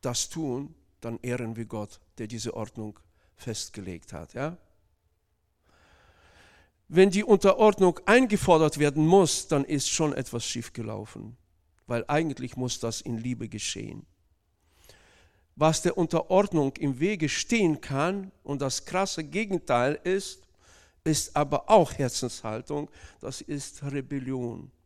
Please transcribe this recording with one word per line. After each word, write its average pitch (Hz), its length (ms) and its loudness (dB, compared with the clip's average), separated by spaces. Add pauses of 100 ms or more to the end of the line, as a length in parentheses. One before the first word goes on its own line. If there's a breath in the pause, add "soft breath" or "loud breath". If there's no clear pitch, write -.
das - 300 -4
tun, 147 440 -6 (280)
dann 117 180 -8
ehren 120 360 -6
wir 113 100 -8
Gott, 107 340 -10 (160)
der 110 120 -10
diese 113 260 -8
Ordnung 107 440 -10 (380)
festgelegt 92 760 -12
hat. 78 180 -14
Ja? 151 240 -8 (2250 soft breath)
Wenn 185 220 6
die 202 140 0
Unterordnung 196 840 6
eingefordert 190 720 6
werden 147 280 2
muss, 180 420 6
dann 139 180 2
ist 143 240 -2
schon 151 240 0
etwas 120 320 -6
schiefgelaufen, 107 920 -10 (500)
weil 117 220 -4
eigentlich 147 480 -2
muss 127 240 -4
das 117 220 -6
in 117 160 -6
Liebe 117 320 -6
geschehen. - 560 -10 (1500 soft breath)
Was 156 280 2
der 175 160 0
Unterordnung 170 800 2
im 131 220 -2
Wege 165 280 0
stehen 190 540 2
kann 185 500 -2 (120)
und 143 180 -4
das 135 240 -4
krasse 185 380 -2
Gegenteil 151 800 0
ist, - 440 -4 (560 soft breath)
ist - 320 -2
aber 143 320 -2
auch 202 240 6
Herzenshaltung, 127 1000 -6 (300 loud breath)
das - 220 -10
ist - 400 -10
Rebellion. 131 880 -6 (160)